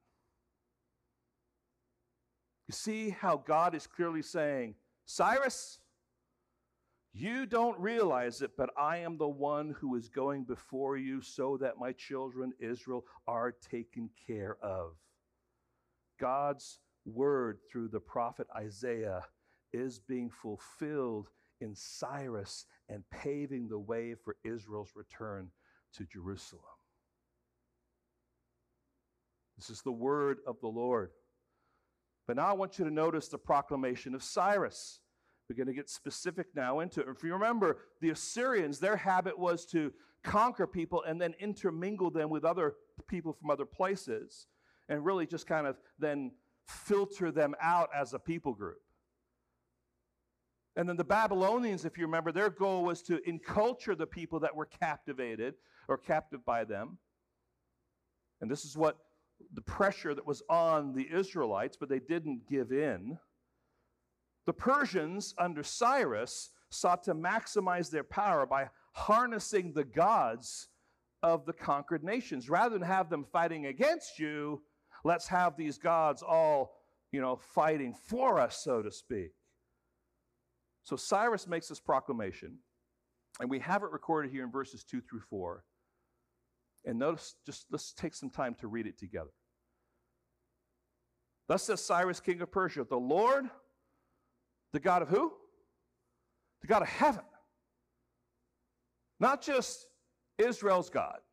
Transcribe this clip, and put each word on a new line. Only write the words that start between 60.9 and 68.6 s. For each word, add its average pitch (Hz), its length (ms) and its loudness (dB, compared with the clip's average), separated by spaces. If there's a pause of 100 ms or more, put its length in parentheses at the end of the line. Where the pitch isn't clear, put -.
the 131 180 -2
Israelites, 139 640 0
but 135 140 -6
they 135 100 0
didn't 147 480 -4
give 127 240 0
in. 135 460 -2 (1300)
The 165 80 0
Persians 196 840 0
under 175 240 0
Cyrus 160 880 0 (200)
sought 175 340 2
to 180 100 2
maximize 180 760 0
their 151 140 -2
power 180 420 2
by 135 240 0 (240)